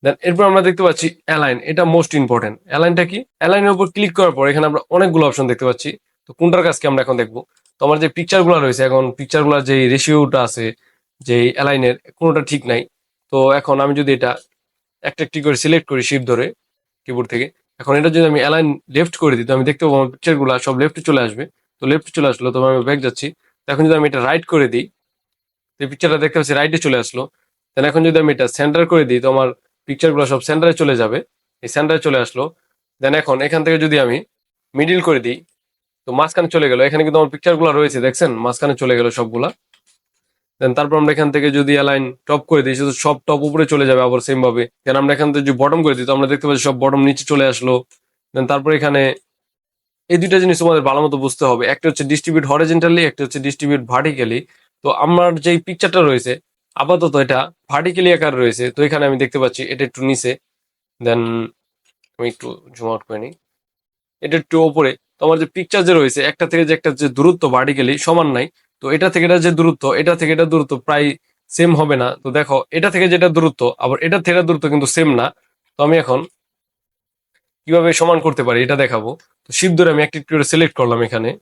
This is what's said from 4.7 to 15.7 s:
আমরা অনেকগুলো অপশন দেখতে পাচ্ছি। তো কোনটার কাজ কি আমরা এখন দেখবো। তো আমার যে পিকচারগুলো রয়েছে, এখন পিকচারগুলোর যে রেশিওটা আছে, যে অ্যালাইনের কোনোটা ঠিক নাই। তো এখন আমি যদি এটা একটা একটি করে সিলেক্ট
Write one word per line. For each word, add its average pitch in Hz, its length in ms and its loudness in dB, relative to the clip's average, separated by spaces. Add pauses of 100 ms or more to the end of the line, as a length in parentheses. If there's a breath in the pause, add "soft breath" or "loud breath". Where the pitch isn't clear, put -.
আমরা 151 100 -4 (160)
অনেকগুলো 170 320 2
অপশন 135 220 -2
দেখতে 123 180 -4
পাচ্ছি। 123 220 -4 (360)
তো - 120 -20
কোনটার 175 280 2
কাজ 160 140 0
কি - 100 -16
আমরা 135 140 0
এখন 131 180 -2
দেখবো। 110 180 -8 (360)
তো - 100 -10
আমার 151 160 2
যে 160 140 0
পিকচারগুলো 175 480 2
রয়েছে, 127 240 0
এখন 131 160 2 (140)
পিকচারগুলোর 143 520 0
যে 135 60 2 (180)
রেশিওটা 139 520 2
আছে, 113 180 -8 (640)
যে 120 80 2 (200)
অ্যালাইনের 135 380 0 (240)
কোনোটা 170 220 2 (100)
ঠিক 143 200 -4
নাই। 117 120 0 (480)
তো 139 80 0 (200)
এখন 139 260 0
আমি 143 160 0
যদি 139 180 0
এটা 123 120 -2 (720)
একটা - 240 -8
একটি - 180 -10
করে 143 180 2
সিলেক্ট 156 280 2